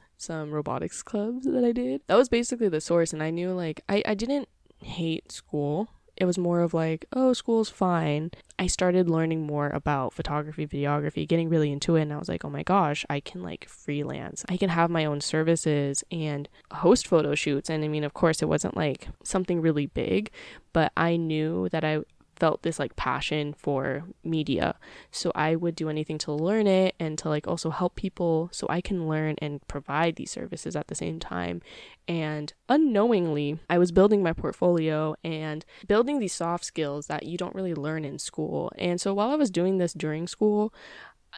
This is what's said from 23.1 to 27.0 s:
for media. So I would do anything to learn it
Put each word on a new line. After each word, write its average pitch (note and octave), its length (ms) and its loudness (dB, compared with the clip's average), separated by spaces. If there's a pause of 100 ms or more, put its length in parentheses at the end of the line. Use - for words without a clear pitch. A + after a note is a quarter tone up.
for C#3 520 -4 (180)
media. D#3 540 0 (340)
So - 240 -4
I D#3 220 0
would E3+ 180 -2
do D#3 140 -4
anything D#3 300 -4
to - 140 -6
learn G3 340 2
it F#3+ 340 4